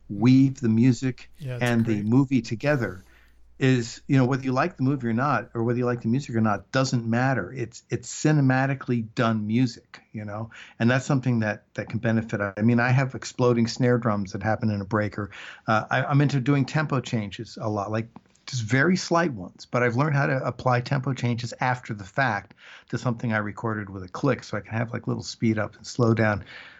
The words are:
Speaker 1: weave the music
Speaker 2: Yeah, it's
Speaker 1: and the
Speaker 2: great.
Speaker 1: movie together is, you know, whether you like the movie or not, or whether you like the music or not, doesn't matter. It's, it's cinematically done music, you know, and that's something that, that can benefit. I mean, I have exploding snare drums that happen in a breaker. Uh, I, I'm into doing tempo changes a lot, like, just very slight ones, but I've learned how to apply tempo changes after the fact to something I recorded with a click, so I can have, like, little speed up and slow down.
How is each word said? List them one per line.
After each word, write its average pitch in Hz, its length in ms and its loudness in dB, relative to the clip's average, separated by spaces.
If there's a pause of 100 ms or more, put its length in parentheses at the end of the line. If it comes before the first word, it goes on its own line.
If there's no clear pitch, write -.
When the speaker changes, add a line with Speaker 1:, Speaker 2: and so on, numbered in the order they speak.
Speaker 1:
weave 131 500 4
the 117 100 0
music 123 600 2 (100)
Speaker 2:
Yeah, 127 160 -8
it's 120 80 -4
Speaker 1:
and 117 220 2
the 113 100 0
Speaker 2:
great. 104 100 -2
Speaker 1:
movie 131 360 4
together 117 640 -2 (560)
is, 131 480 0
you 139 100 4
know, 127 80 6
whether 131 180 0
you 131 80 -2
like 147 260 0
the 131 60 -2
movie 131 240 0
or 113 60 0
not, 123 400 0
or 117 100 -2
whether 123 140 0
you 123 80 0
like 120 160 -2
the 113 60 -2
music 120 280 -2
or 113 60 2
not, 104 300 0
doesn't 135 340 0
matter. 117 480 0
It's, 120 360 -10
it's - 220 -8
cinematically 135 1040 2
done 113 300 2
music, 117 560 -2 (100)
you 107 140 -10
know, 107 240 -8 (300)
and 113 100 4
that's 131 160 2
something 127 360 0
that, 107 220 -2 (120)
that 104 120 -6
can 110 120 -4
benefit. 113 420 0
I 101 200 -4
mean, 120 180 4
I 123 100 2
have 127 260 2
exploding 120 520 2
snare 123 320 2
drums 104 320 -2
that 98 120 -8
happen 107 280 0
in 101 100 -2
a 98 40 -6
breaker. 104 440 -2 (380)
Uh, 110 240 2
I, 127 120 0
I'm 143 160 2
into 143 200 2
doing 135 260 2
tempo 147 340 -2
changes 107 640 -8
a 113 80 -4
lot, 104 220 -4
like, 113 160 -2 (400)
just 120 160 -4
very 139 340 2
slight 170 340 0
ones, 92 380 -12
but 120 140 0
I've 117 120 2
learned 147 200 0
how 139 100 2
to 139 180 -2
apply 123 380 0
tempo 135 320 -2
changes 120 480 -4
after 127 320 -4
the 101 100 -10
fact 104 520 -4 (340)
to 123 80 -4
something 120 340 -4
I 110 60 2
recorded 104 520 -4
with 95 140 -12
a 92 60 -14
click, 123 340 -2
so - 140 -8
I 101 40 -6
can - 120 -14
have, 117 180 -4
like, 117 160 -8
little 117 160 -4
speed 110 340 0
up 104 200 -6
and - 100 -20
slow 113 260 4
down. 107 300 2 (360)